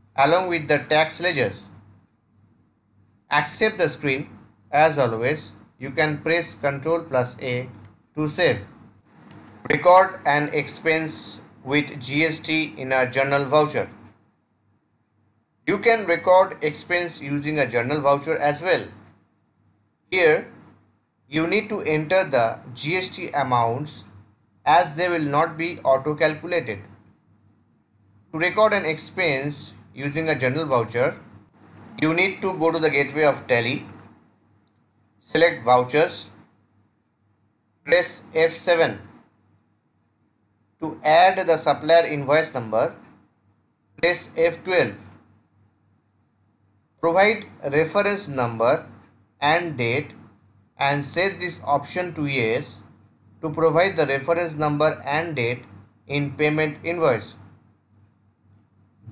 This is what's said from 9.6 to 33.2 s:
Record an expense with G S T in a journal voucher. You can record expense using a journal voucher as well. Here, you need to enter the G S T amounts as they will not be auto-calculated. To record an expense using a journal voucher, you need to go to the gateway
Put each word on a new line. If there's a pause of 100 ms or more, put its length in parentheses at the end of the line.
Record
an
expense (200)
with
G
S
T
in
a
journal
voucher. (1800)
You
can
record
expense
using
a
journal
voucher
as
well. (1200)
Here, (800)
you
need
to
enter
the (120)
G
S
T
amounts (580)
as
they
will
not
be
auto-calculated. (1500)
To
record
an
expense (180)
using
a
journal
voucher, (800)
you
need
to
go
to
the
gateway